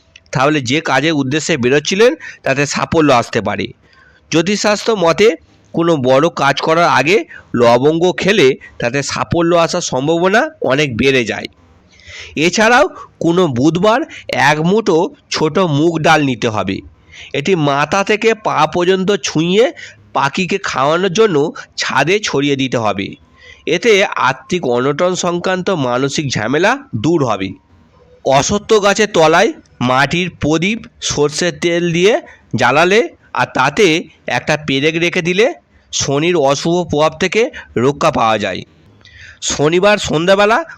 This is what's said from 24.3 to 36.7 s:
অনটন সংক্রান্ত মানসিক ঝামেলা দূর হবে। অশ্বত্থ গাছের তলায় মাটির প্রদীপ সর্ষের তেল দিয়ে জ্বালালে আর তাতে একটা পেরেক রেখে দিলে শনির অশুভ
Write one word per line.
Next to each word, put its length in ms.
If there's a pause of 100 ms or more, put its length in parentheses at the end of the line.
অনটন 500
সংক্রান্ত 520 (120)
মানসিক 500
ঝামেলা 420 (220)
দূর 300
হবে। 240 (760)
অশ্বত্থ 540
গাছের 340
তলায় 380 (300)
মাটির 480 (120)
প্রদীপ 380 (240)
সর্ষের 580
তেল 220 (100)
দিয়ে 200 (440)
জ্বালালে 440 (340)
আর 200
তাতে 320 (420)
একটা 260 (100)
পেরেক 320
রেখে 260
দিলে 240 (460)
শনির 500
অশুভ 320 (140)